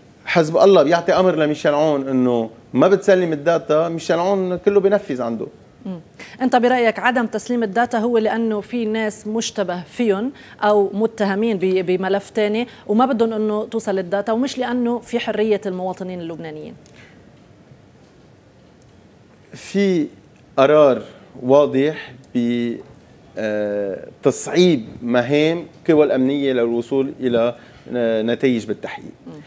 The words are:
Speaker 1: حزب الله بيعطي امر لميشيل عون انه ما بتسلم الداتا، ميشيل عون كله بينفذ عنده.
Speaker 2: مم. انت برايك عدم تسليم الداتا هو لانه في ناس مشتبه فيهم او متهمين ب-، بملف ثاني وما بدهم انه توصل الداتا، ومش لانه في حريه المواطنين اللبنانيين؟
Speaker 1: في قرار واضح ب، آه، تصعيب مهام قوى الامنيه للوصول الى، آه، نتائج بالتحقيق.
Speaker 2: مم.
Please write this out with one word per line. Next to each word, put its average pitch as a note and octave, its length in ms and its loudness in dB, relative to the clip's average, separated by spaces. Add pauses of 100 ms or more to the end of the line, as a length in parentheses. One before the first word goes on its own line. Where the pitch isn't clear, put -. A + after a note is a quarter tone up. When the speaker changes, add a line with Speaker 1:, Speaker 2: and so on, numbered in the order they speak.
(240)
Speaker 1:
حزب E3 320 0
الله F#3 260 8
بيعطي E3+ 300 2
امر F3 240 2
لميشيل D3+ 380 0
عون D3 340 0
انه B2 420 0 (240)
ما C#3+ 140 4
بتسلم F#3 440 2
الداتا، D#3 560 0
ميشيل E3 300 -2
عون F#3 380 -2
كله G3+ 240 2
بينفذ G3 420 0
عنده. A#2 240 -4 (400)
Speaker 2:
مم. F3+ 140 -10 (420)
انت C4 140 2
برايك A#3+ 420 2
عدم A#3 280 0
تسليم A#3 360 -4
الداتا A3+ 360 -2
هو A#3 200 0
لانه A3 420 0
في A#3 240 -6
ناس G#3+ 420 -4
مشتبه G3 560 -6
فيهم A3+ 500 -2 (300)
او G#3 320 4
متهمين G#3 640 -2
ب-، F#3 280 0
بملف F#3+ 480 -2
ثاني G#3+ 340 0 (180)
وما A3+ 200 4
بدهم A3+ 260 0
انه G#3+ 320 -2
توصل G#3+ 340 -4
الداتا، G3 340 -4
ومش C4 260 -2
لانه A#3+ 400 -2
في A#3 200 -6
حريه G#3+ 480 0
المواطنين F#3 540 -6
اللبنانيين؟ D#3+ 540 -12 (2750)
Speaker 1:
في F#3+ 540 -2 (500)
قرار C#3 460 6 (400)
واضح C3+ 720 2 (220)
ب، A#2+ 400 -2 (640)
آه، G#2 720 -4 (140)
تصعيب D3 640 2 (180)
مهام D3 640 0 (240)
قوى D3+ 180 6
الامنيه C3+ 460 0
للوصول A#2+ 680 -2
الى، A#2+ 340 0 (400)
آه، A2+ 280 0
نتائج A#2 440 0
بالتحقيق. - 460 -10 (140)
Speaker 2:
مم. - 60 -18 (140)